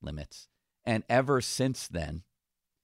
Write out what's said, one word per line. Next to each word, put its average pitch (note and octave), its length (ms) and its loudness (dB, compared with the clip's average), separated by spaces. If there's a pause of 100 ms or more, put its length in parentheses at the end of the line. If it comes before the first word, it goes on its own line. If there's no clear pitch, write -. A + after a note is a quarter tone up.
Limits. - 460 -10 (360)
And A2 240 0
ever C3 320 4
since - 480 -2
then, D#2+ 340 -4 (600)